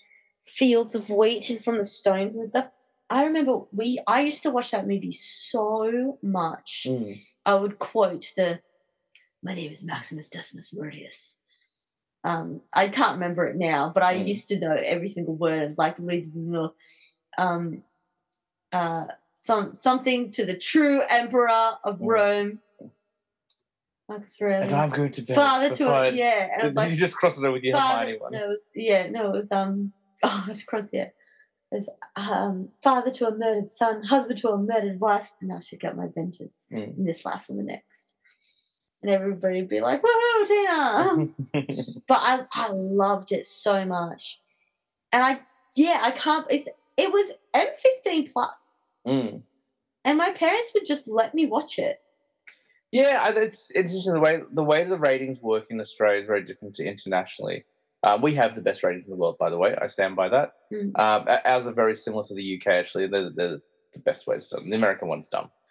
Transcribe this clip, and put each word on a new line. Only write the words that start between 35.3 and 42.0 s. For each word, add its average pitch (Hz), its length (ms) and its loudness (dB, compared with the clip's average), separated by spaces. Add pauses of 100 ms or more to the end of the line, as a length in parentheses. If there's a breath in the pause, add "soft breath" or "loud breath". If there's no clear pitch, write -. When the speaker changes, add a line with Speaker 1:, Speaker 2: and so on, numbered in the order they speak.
Speaker 1:
and 185 120 -8
I 175 80 -10
shall - 180 -18
get 170 180 -6
my 175 100 -6
vengeance 170 640 -10
Speaker 2:
Mm. 110 280 -10
Speaker 1:
in 190 60 -2
this 165 200 -4
life - 240 -8
and - 100 -8
the 202 60 -6
next." - 500 -14 (880 soft breath)
And 202 80 0
everybody 190 500 0
would 185 100 -6
be 214 100 0
like, 262 220 0
"Woohoo, 466 440 4
Tina!" 311 1400 0 (100)
Speaker 2:
<laughs> - 140 -18